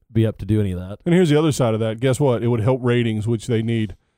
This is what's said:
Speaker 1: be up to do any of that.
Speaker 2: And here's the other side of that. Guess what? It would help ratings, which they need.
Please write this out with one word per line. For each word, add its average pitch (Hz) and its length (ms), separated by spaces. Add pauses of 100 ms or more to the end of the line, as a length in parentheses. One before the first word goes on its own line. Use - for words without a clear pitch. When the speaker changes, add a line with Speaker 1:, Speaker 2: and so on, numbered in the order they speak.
(100)
Speaker 1:
be 113 160
up 107 120
to 101 80
do 107 140
any 101 120
of 90 80
that. 95 240
Speaker 2:
And 170 100
here's 180 140
the 151 100
other 160 140
side 117 220
of 107 60
that. 113 200
Guess 131 180
what? 123 240
It 117 60
would 120 120
help 127 220
ratings, 117 460
which 117 200
they 113 140
need. 110 340 (220)